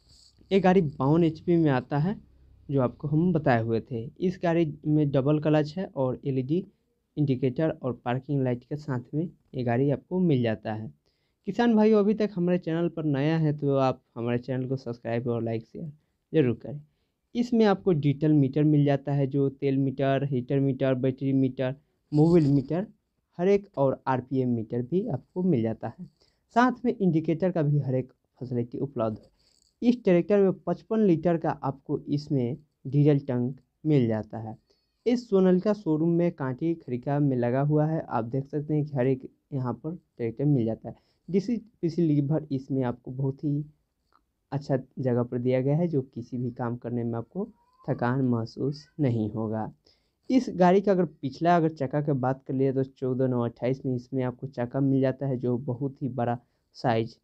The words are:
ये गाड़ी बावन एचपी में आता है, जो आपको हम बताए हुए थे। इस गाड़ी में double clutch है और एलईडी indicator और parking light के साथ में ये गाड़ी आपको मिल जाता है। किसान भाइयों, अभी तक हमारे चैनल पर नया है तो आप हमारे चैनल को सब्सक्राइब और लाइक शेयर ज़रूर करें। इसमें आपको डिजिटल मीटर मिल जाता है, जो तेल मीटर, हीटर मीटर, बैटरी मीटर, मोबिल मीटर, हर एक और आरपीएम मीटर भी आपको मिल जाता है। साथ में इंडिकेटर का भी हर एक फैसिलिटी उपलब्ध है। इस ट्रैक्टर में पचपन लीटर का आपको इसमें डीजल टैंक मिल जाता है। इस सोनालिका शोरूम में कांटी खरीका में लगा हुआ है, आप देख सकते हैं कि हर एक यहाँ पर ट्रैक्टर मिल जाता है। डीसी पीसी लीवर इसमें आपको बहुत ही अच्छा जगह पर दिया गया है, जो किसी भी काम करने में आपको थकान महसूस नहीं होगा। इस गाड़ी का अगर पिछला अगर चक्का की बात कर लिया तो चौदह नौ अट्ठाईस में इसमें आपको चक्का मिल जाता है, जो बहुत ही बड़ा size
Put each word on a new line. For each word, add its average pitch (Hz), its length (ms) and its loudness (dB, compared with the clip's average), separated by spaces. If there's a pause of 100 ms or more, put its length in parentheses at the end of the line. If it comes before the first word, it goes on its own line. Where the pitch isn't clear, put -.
(520)
ये 190 80 4
गाड़ी 185 220 4
बावन 151 420 2
एचपी 165 340 0
में 160 140 4
आता 127 280 -2
है, 190 200 -2 (500)
जो 139 120 2
आपको 123 260 -2
हम 156 260 2
बताए 143 280 2
हुए 113 200 0
थे। 113 240 -8 (140)
इस 180 240 -2
गाड़ी 170 300 2 (140)
में 151 240 4
double 143 280 2
clutch 151 380 0
है 190 100 -4
और 127 380 -4
एलईडी 139 400 -2 (520)
indicator 135 540 0
और 127 340 -8
parking 131 380 -2
light 123 200 -2
के - 140 -10
साथ 135 360 -8
में 156 160 -4 (260)
ये 127 80 -4
गाड़ी 123 280 0
आपको 180 280 -4
मिल 160 220 2
जाता 110 320 -2
है। 110 220 -10 (520)
किसान 233 280 2
भाइयों, 214 240 6
अभी 208 140 2
तक 214 220 -2
हमारे 175 220 2
चैनल 170 300 -2
पर 165 180 -6
नया 151 320 2
है 156 200 2
तो 143 200 0
आप 131 240 0 (140)
हमारे 120 220 -2
चैनल 127 300 -6
को 131 80 -4
सब्सक्राइब 117 520 -6
और 117 160 -2
लाइक 113 220 -4
शेयर 160 260 -14 (420)
ज़रूर 131 220 2
करें। 147 260 -12 (540)
इसमें 240 300 2
आपको 196 260 2
डिजिटल 147 420 2
मीटर 147 300 2
मिल 151 220 4
जाता 139 260 0
है, 139 160 0
जो 139 240 0
तेल 139 260 -2
मीटर, 135 460 0
हीटर 139 360 -2
मीटर, 135 360 0
बैटरी 131 380 -2
मीटर, 131 420 0 (360)
मोबिल 156 360 6
मीटर, 143 400 0 (500)
हर 175 100 0
एक 202 300 2
और 135 300 2
आरपीएम 127 420 0
मीटर 120 320 -2
भी 175 260 -2
आपको 180 360 -6
मिल 165 180 2
जाता 113 280 -4
है। 175 160 -14 (500)
साथ 247 300 2
में 240 80 0
इंडिकेटर 165 580 0
का 170 100 0
भी 147 180 2
हर 127 160 -2
एक 127 160 -4 (300)
फैसिलिटी 120 380 -4
उपलब्ध 113 380 -4
है। - 720 -6
इस - 140 2
ट्रैक्टर 180 380 4
में 190 180 4
पचपन 214 460 -2
लीटर 170 320 4
का 165 140 -4
आपको 139 480 -6
इसमें 143 580 -2 (300)
डीजल 143 340 4
टैंक 123 340 -2 (300)
मिल 147 220 4
जाता 110 320 -4
है। 110 180 -12 (480)
इस 240 240 0
सोनालिका 185 460 4
शोरूम 160 360 0
में 170 220 2
कांटी 151 420 -4
खरीका 139 440 -4
में 143 180 2
लगा 120 260 0
हुआ 151 240 2
है, 160 140 -2
आप 120 240 -4
देख 135 220 -4
सकते 151 260 -4
हैं 151 120 0
कि 147 120 -8
हर 127 100 2
एक 135 220 -2 (240)
यहाँ 127 200 -4
पर 156 220 -10 (220)
ट्रैक्टर 120 280 -4
मिल 139 200 2
जाता 113 240 -6
है। - 160 -18 (240)
डीसी 202 260 0 (260)
पीसी 165 200 -2
लीवर 151 500 0
इसमें 135 320 -2
आपको 123 280 -6
बहुत 135 320 -6
ही 147 200 -2 (880)
अच्छा 139 260 -2 (220)
जगह 123 240 0
पर 123 140 -6
दिया 127 240 0
गया 139 140 0
है, 170 120 0
जो 151 160 -2
किसी 123 340 -12
भी 123 140 -4
काम 120 260 -6
करने 120 260 -6
में 117 100 -4
आपको 120 340 -8 (380)
थकान 127 360 -2
महसूस 123 640 -4 (140)
नहीं 117 320 0
होगा। 110 400 -6 (580)
इस 254 200 2
गाड़ी 180 320 4
का 202 100 2
अगर 180 140 2
पिछला 156 500 0
अगर 160 160 4
चक्का 147 300 -4
की 147 120 -2
बात 131 300 -2
कर 143 100 -8
लिया 135 200 2
तो 135 100 0
चौदह 131 440 -2
नौ 123 160 0
अट्ठाईस 120 420 -4
में 127 100 -2
इसमें 127 280 -4
आपको 127 240 -6
चक्का 123 320 -4
मिल 135 220 2
जाता 131 260 -2
है, 131 100 -2
जो 123 200 -2
बहुत 135 460 -8
ही 135 60 -4
बड़ा 120 280 -2 (380)
size 117 480 -2